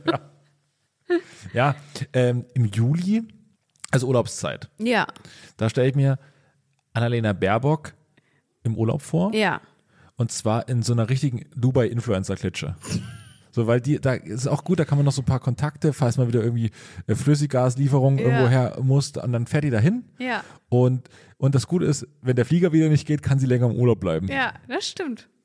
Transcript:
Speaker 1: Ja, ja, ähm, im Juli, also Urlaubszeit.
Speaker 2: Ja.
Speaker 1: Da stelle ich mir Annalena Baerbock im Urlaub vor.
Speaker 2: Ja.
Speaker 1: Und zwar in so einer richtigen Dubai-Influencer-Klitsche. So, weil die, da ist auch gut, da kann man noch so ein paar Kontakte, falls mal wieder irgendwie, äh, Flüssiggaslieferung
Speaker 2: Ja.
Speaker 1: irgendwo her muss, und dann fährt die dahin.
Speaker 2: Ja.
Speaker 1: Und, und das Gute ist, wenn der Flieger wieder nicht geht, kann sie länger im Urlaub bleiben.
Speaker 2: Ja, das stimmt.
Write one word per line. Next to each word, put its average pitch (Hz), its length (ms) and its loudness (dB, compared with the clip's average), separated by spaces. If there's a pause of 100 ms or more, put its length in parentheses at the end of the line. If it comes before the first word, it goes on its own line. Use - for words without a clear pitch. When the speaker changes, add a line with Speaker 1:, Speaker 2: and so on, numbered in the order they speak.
Speaker 1:
Ja, - 240 -4 (1200)
ja, 139 220 2 (380)
ähm, 123 320 0 (100)
im 123 100 2
Juli, 165 580 0 (680)
also 127 160 0
Urlaubszeit. 101 640 -2 (100)
Speaker 2:
Ja. 220 260 0 (520)
Speaker 1:
Da 110 120 0
stelle 131 200 2
ich 131 60 -4
mir 135 220 2 (760)
Annalena 117 400 0
Baerbock 117 600 0 (680)
im 113 120 -2
Urlaub 113 280 -2
vor. 180 320 0
Speaker 2:
Ja. 202 260 -2 (540)
Speaker 1:
Und 117 160 -2
zwar 113 360 -2
in 120 140 -2
so 113 120 -2
einer 113 160 0
richtigen 127 360 -2 (100)
Dubai-Influencer-Klitsche. 113 1200 -2 (760)
So, 117 160 0
weil 120 120 4
die, 135 220 0
da 131 140 0
ist 120 320 -6
auch - 180 -2
gut, 175 140 0
da 151 60 2
kann 143 120 0
man 143 80 4
noch 139 80 2
so 139 80 -4
ein - 40 -8
paar 131 140 0
Kontakte, 143 540 -2
falls 120 240 0
mal 127 100 2
wieder 117 160 0
irgendwie, 117 280 -2 (360)
äh, 110 80 2
Flüssiggaslieferung 135 1000 2
Speaker 2:
Ja. 120 80 -2
Speaker 1:
irgendwo 127 240 4
her 127 320 2
muss, 135 340 0
und 123 160 -4
dann 117 160 -2
fährt 151 160 -2
die 147 60 0
dahin. 156 340 2 (140)
Speaker 2:
Ja. 247 260 -6 (240)
Speaker 1:
Und, 123 400 2 (300)
und 135 180 0
das 123 120 2
Gute 175 180 0
ist, 147 200 -2 (160)
wenn 123 140 0
der 120 80 2
Flieger 165 300 2
wieder 160 160 4
nicht 151 180 2
geht, 147 160 -2
kann 139 160 2
sie 131 60 2
länger 123 220 2
im 110 100 0
Urlaub 117 240 2
bleiben. 87 260 -2
Speaker 2:
Ja, 269 240 -2 (160)
das 294 220 -6
stimmt. 285 400 -10 (160)